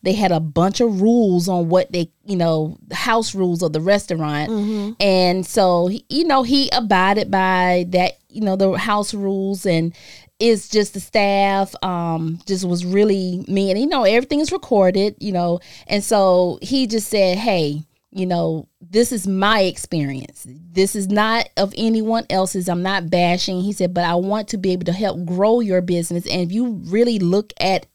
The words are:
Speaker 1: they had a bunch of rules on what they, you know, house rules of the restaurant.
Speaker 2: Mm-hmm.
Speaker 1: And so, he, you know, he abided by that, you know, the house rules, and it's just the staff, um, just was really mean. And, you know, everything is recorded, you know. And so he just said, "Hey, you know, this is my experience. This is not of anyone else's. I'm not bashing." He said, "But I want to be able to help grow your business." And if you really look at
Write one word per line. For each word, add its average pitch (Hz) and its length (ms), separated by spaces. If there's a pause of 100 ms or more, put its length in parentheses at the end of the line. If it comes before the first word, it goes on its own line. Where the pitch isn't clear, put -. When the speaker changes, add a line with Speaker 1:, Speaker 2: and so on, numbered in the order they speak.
Speaker 1:
they 190 100
had 196 200
a 160 80
bunch 170 400
of 208 200
rules 202 460
on 175 220
what 180 220
they, 170 180 (160)
you 202 100
know, 160 400 (160)
house 226 440
rules 180 260
of 160 120
the 156 80
restaurant. 160 680
Speaker 2:
Mm-hmm. 208 480
Speaker 1:
And 185 460
so, 180 420
he, 202 220
you 311 160
know, 269 160
he 262 300
abided 202 580
by 185 600
that, 180 240 (160)
you 220 120
know, 196 140
the 196 180
house 208 400
rules, 196 540
and 165 260 (460)
it's 220 300
just 208 260
the 196 40
staff, 196 840
um, 170 640
just 190 180
was 175 180
really 190 640
mean. 196 240
And, 196 80
you 269 80
know, 285 160
everything 240 360
is 302 120
recorded, 202 680
you 208 120
know. 175 280 (260)
And 208 180
so 185 600
he 254 240
just 220 220
said, 190 280
"Hey, 165 460 (280)
you 190 140
know, 165 420 (140)
this 202 300
is 208 160
my 196 340
experience. 143 880
This 170 480
is 196 140
not 220 380 (100)
of 202 200
anyone 226 540
else's. 190 360
I'm 175 160
not 185 280
bashing." 175 500
He 202 120
said, 180 200
"But 175 120
I 170 100
want 202 340
to 220 80
be 185 140
able 180 140
to 175 80
help 185 320
grow 196 340
your 190 220
business." 175 440
And 180 160
if 170 100
you 226 340
really 220 340
look 190 400
at 185 360